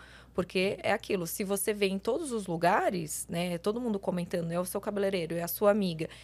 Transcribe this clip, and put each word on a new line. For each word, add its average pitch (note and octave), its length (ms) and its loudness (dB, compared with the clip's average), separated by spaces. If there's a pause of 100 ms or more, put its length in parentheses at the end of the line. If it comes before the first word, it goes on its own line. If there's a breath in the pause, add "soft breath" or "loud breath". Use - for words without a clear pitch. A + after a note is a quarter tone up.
(340 loud breath)
Porque F#3 500 0
é A3+ 80 2
aquilo, G3+ 340 0
se G3 200 -4
você G3+ 280 0
vê G3+ 140 2
em F#3+ 100 0
todos C4 360 -2
os G#3+ 120 -2
lugares, F3 840 2
né, F3 280 -2
todo G#3+ 220 0
mundo A3+ 180 0
comentando, F3 540 -2
"é E3+ 80 0
o F3+ 60 0
seu G3 160 -4
cabeleireiro, G3 520 0
é E3+ 80 -2
a E3+ 60 -4
sua G3+ 240 4
amiga, F3+ 380 2 (140 loud breath)